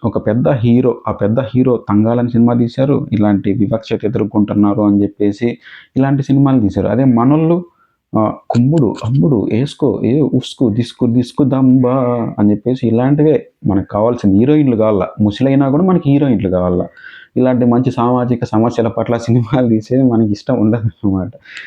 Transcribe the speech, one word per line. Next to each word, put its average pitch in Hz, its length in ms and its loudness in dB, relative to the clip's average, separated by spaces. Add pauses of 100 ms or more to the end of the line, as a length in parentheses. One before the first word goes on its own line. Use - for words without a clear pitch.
ఒక 104 220 -4
పెద్ద 123 220 0
హీరో, 120 580 0
ఆ 110 40 -2
పెద్ద 104 280 -2
హీరో 127 380 0 (120)
తంగాలని 117 400 0
సినిమా 120 240 2
తీశారు, 120 580 -2
ఇలాంటి 104 420 0
వివక్షత 107 500 -2
ఎదుర్కొంటున్నారు 104 760 0
అని 101 220 2
చెప్పేసి 101 540 -4 (400)
ఇలాంటి 135 260 0
సినిమాలు 135 360 2
తీశారు. 98 280 0
అదే 110 160 0
మనోళ్ళు, 147 600 2 (540)
ఆ, 107 140 0 (160)
కుమ్ముడు, 135 460 2 (100)
అమ్ముడు, 135 460 0
ఏసుకో, 127 520 -2
ఏ 131 180 0
ఉస్కు, 127 480 -2
దిస్కు, 117 360 -4
దిస్కు 123 380 -2
దంబా 127 960 0
అని 104 120 2
చెప్పేసి 120 360 -2
ఇలాంటివే 135 600 2 (200)
మనకు 98 200 -2
కావాల్సిన 107 480 0
హీరోయిన్లు 135 400 2
కావాలా, 107 320 0 (140)
ముసలైనా 135 480 0
కూడా 139 140 0
మనకి 180 280 2
హీరోయిన్లు 135 380 0
కావాలా. 90 380 -2 (500)
ఇలాంటి 127 280 0
మంచి 120 260 0
సామాజిక 120 540 -2
సమస్యల 117 420 0
పట్ల 113 300 -2
సినిమాలు 120 520 0
తీసేది 113 340 0
మనకి 113 280 2
ఇష్టం 113 280 -4
ఉండదు 107 280 0
అనమాట. 95 440 -4 (360)